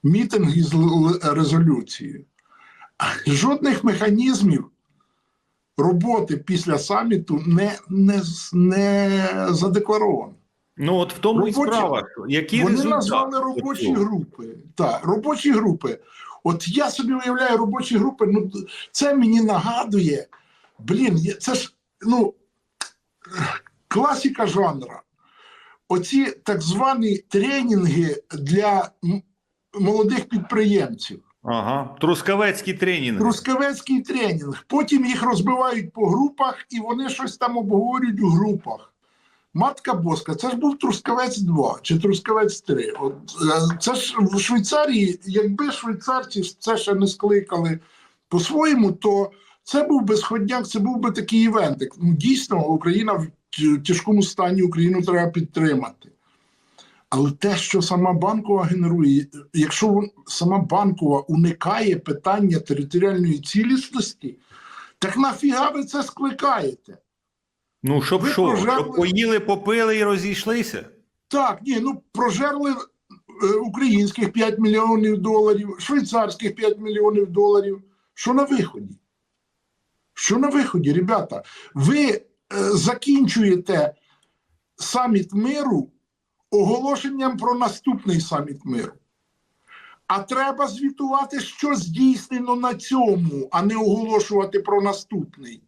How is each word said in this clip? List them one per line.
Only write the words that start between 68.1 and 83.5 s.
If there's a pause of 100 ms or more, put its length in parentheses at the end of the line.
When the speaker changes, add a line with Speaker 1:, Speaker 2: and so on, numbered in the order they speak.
Speaker 1:
Ви
Speaker 2:
що?
Speaker 1:
прожерли (100)
Speaker 2:
Щоб
поїли,
попили
і
розійшлися? (440)
Speaker 1:
Так,
ні,
ну, (100)
прожерли,
е,
українських
п'ять
мільйонів
доларів,
швейцарських
п'ять
мільйонів
доларів. (320)
Що
на
виході? (1160)
Що
на
виході,
ребята? (320)
Ви,
е, (500)
закінчуєте (840)